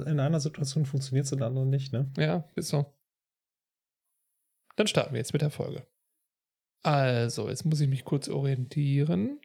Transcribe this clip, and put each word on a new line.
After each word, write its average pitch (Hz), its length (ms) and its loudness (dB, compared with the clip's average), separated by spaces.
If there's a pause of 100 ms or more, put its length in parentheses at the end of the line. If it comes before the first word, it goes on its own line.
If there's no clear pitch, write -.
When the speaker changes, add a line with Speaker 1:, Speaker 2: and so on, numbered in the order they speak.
Speaker 1:
in 151 120 2
einer 151 200 2
Situation 147 460 -2
funktioniert's, 135 460 -2
in 139 80 -2
der 113 80 0
anderen 131 220 0
nicht, 135 240 0
ne? 135 240 0
Speaker 2:
Ja, 160 380 0
ist 165 140 -4
so. 143 160 2 (1900)
Dann 208 120 2
starten 147 260 0
wir 120 60 -2
jetzt - 140 -6
mit 151 80 2
der 147 80 2
Folge. - 360 -8 (960)
Also, 123 680 2
jetzt - 160 -4
muss 156 160 2
ich 143 80 4
mich 131 160 -2
kurz 143 240 -2
orientieren. 143 1160 0